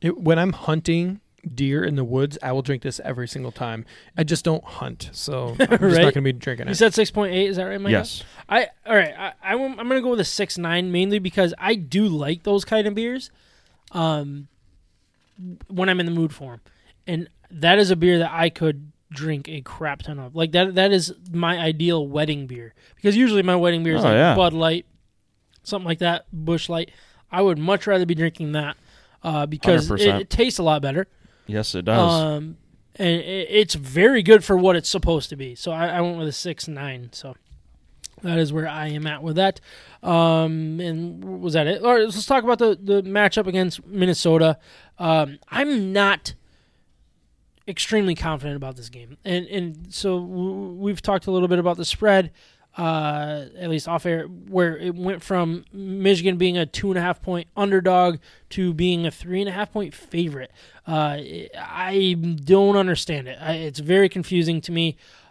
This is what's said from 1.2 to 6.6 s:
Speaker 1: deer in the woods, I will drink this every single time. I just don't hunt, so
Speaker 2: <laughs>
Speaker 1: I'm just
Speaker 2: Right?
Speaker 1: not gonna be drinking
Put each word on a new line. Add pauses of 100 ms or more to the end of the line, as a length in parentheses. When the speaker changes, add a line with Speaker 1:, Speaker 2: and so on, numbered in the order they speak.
Speaker 1:
deer
in
the
woods,
I
will
drink
this
every
single
time. (320)
I
just
don't
hunt,
so
Speaker 2:
<laughs>
Speaker 1:
I'm
just
Speaker 2:
Right?
Speaker 1:
not
gonna
be
drinking